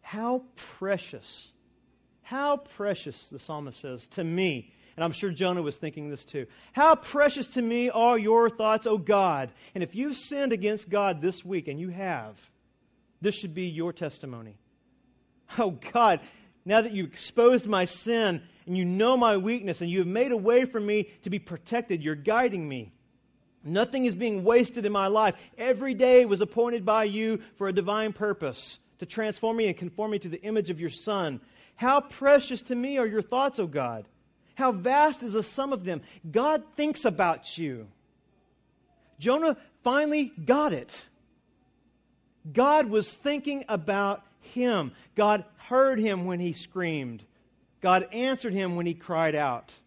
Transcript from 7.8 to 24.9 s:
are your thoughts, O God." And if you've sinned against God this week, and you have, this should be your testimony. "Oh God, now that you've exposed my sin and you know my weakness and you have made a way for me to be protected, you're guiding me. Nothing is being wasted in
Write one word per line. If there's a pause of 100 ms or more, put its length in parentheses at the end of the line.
are
your
thoughts,
O
God." (220)
And
if
you've
sinned
against
God
this
week,
and
you
have, (720)
this
should
be
your
testimony. (1000)
"Oh (200)
God, (440)
now
that
you've
exposed
my
sin (220)
and
you
know
my
weakness
and
you
have
made
a
way
for
me (120)
to
be
protected,
you're
guiding
me. (720)
Nothing
is
being
wasted
in